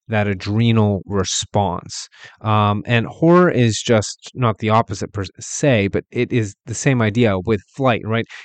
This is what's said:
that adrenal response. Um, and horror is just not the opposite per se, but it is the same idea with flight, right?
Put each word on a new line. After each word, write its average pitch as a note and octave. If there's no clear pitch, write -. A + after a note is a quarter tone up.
that G#2
adrenal G#2
response. -
Um, G#2
and A#2
horror E3+
is A#2
just -
not A#2+
the A2
opposite A2
per G2
se, A2+
but F#2+
it A#2+
is A2
the A#2+
same C3
idea G#2
with G#2+
flight, B2+
right? A2